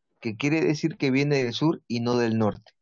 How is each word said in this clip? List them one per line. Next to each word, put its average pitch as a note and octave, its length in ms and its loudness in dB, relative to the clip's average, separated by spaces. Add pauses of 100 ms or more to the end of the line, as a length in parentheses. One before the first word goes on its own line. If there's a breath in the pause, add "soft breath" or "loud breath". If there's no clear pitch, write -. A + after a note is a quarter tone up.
(200)
que A2 160 -6
quiere D3 240 0
decir D3+ 360 0
que C#3+ 140 0
viene C#3 340 2
del A#2 80 -4
sur - 340 0
y A#2+ 140 -4
no A#2+ 160 0
del A2+ 220 2
norte. G#2+ 440 -2